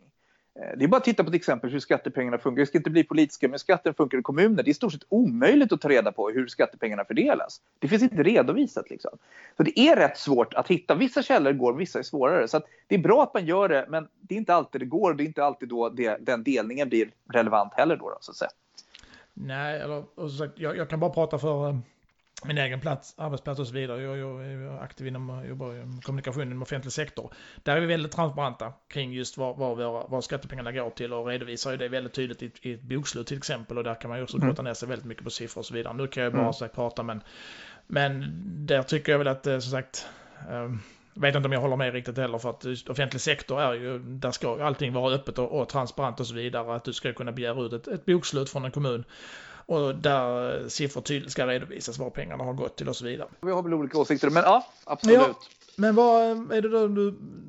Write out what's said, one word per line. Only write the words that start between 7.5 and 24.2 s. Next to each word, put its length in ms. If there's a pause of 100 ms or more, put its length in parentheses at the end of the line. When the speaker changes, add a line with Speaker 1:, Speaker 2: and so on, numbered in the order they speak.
Speaker 1:
Det 80
finns 160
inte 200
redovisat, 680
liksom. 220 (460)
Så 60
det 160
är 160
rätt 220
svårt 360
att 140
hitta. 280
Vissa 280
källor 300
går, 200
vissa 260
är 40
svårare. 440
Så 100
att 80 (220)
det 80
är 40
bra 240
att 100
man 120
gör 240
det, 200
men 180 (120)
det 160
är 40
inte 160
alltid 260
det 40
går. 280
Det 100
är 20
inte 200
alltid 240
då 200
det, 320
den 220
delningen 460
blir 200 (240)
relevant 400
heller 220
då, 140
då, 120
så 100
att 60
säga. 140 (840)
Speaker 2:
Nej, 460
eller, 180 (180)
och 160
som 160
sagt, 120
jag, 180
jag 120
kan 100
bara 100
prata 280
för, 320
eh, 80 (680)
min 120
egen 220
plats, 380
arbetsplats 420
och 80
så 60
vidare. 280
Jag, 160
jag 280